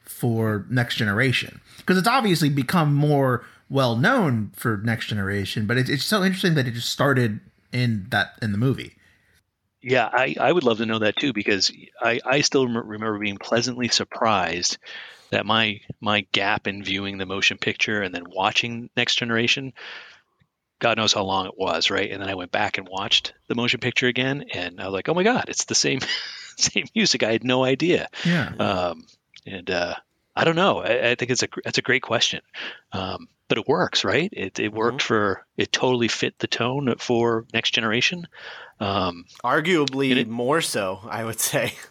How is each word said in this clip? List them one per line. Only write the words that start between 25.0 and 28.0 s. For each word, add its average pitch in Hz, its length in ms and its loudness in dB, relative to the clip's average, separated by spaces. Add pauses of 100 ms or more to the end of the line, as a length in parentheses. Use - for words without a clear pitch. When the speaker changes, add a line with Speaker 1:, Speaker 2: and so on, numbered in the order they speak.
Speaker 2:
"Oh 156 60 0
my 180 100 2
God, 226 260 2
it's - 160 -4
the 113 100 -4
same, 139 240 2 (300)
<laughs> - 280 -16
same - 280 0 (100)
music." - 260 2
I 110 100 2
had 113 120 0
no 127 200 2
idea. 135 440 2 (180)